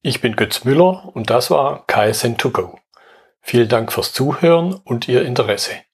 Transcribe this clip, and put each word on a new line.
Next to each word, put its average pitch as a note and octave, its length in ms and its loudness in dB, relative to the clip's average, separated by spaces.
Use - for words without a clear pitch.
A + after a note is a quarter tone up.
Ich - 200 -4
bin A2+ 160 0
Götz - 280 -2
Müller F3 480 2
und A2+ 160 -8
das B2 220 0
war C#3+ 360 0
K G#2 200 2
S G#2+ 160 -2
N A#2 160 -2
To B2+ 120 -2
Go. F#2 280 -6
Vielen A#2 280 2
Dank A2+ 240 0
fürs - 200 -4
Zuhören E3+ 640 2
und A#2+ 240 -6
Ihr B2 160 2
Interesse. A2 480 -2